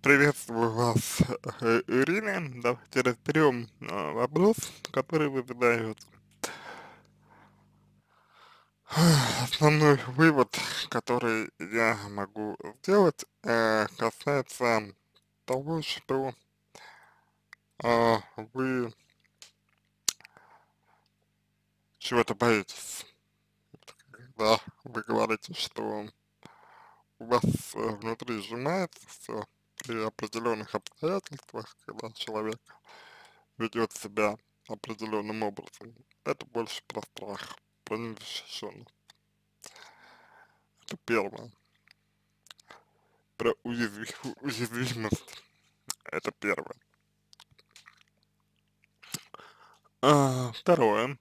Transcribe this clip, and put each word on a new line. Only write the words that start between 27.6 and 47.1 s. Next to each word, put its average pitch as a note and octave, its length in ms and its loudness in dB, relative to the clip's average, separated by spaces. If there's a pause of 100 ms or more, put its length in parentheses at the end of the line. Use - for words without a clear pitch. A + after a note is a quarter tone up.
э, - 40 -10 (220)
внутри A2+ 400 -6
сжимается C3 680 -6
все A2 360 -10 (400)
при A2+ 200 -4
определенных A2 720 -4
обстоятельствах, - 1080 -8
когда A2 280 -14
человек A2 480 -6 (1000)
ведет A2+ 340 -2
себя G#2 440 -2 (320)
определенным G#2+ 720 -6
образом, G#2 520 -10 (300)
это - 220 -6
больше - 400 -8
про - 160 -8
страх, - 560 -14 (260)
про G#2+ 120 -6
незащищенность. A2 960 -12 (1900)
Это - 180 -14
первое. A2 460 -2 (1900)
Про A2+ 180 0 (100)
уязви-, A2 500 -6 (260)
уязвимость. A#2 1000 -4 (640)
Это - 280 -4
первое. - 440 -4 (3250)